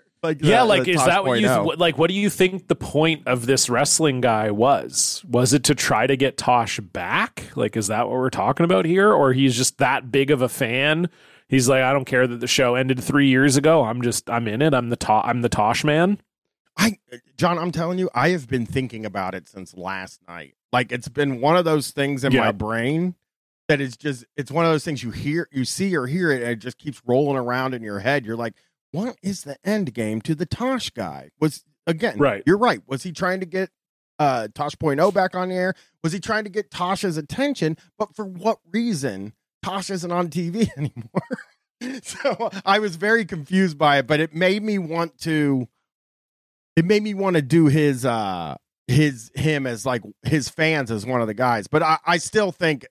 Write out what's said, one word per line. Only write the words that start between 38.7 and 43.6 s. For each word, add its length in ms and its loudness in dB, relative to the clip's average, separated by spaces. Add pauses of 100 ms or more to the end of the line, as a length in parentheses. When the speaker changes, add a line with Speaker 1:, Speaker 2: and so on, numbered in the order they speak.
Speaker 1:
reason? 600 -4 (300)
Tosh 280 -6
isn't 200 -6
on 200 -2
T 200 -4
V 220 0
<laughs> 40 -20
anymore. 460 -6 (800)
So 480 -6 (140)
I 160 4
was 160 -4
very 280 2
confused 540 0